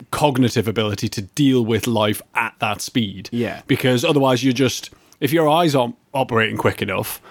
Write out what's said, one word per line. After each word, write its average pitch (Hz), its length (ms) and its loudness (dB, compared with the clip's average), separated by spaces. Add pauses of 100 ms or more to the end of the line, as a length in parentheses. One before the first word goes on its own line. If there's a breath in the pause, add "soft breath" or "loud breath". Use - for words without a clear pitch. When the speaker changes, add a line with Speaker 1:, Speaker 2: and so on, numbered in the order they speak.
(120)
Speaker 1:
cognitive 123 560 2
ability 107 400 -2
to - 140 -8
deal 131 420 2
with 110 240 0
life 107 340 0 (140)
at 113 240 -2
that 104 200 -4
speed. 98 520 -4
Speaker 2:
Yeah. 113 340 -4
Speaker 1:
Because 127 380 2
otherwise, 135 400 2
you're 135 80 4
just, 123 380 -2 (280 soft breath)
if 143 140 -2
your 160 160 2
eyes 160 260 4
aren't 120 220 0 (180)
operating 113 440 0
quick - 240 0
enough, 101 480 -6